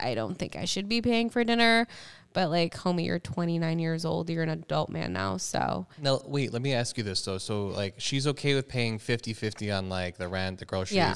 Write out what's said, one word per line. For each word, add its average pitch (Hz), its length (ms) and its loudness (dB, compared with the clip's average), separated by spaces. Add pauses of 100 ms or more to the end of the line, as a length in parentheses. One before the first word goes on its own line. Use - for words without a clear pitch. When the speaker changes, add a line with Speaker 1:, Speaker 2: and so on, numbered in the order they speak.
Speaker 1:
I 120 140 0
don't 110 240 -2
think - 180 -6
I 87 80 -6
should 196 240 -2
be 233 140 0
paying 233 260 4
for 240 160 2
dinner." 233 420 6 (460)
But, 185 160 2
like, 165 280 2
homie, 175 280 0
you're 175 140 0
twenty-nine 170 600 0
years 165 280 0
old. 165 240 -2
You're 165 120 0
an 160 60 0
adult 160 400 -2
man 160 240 -4
now, 95 240 0
so. - 500 0 (140)
Speaker 2:
Now, 139 240 2
wait, 135 300 0
let 117 80 -2
me 139 100 0
ask 120 240 0
you 117 80 0
this, 95 180 -2
though. 95 140 -2
So, 104 300 -2
like, 98 320 -2
she's 135 300 0
okay 143 260 2
with 135 140 0
paying 117 300 0
fifty 113 360 -2
fifty 104 360 -2
on, 95 200 0
like, 92 260 -4
the 90 120 -4
rent, 92 320 -2
the - 40 -12
groceries, 95 320 -2
Speaker 1:
Yeah. 170 180 4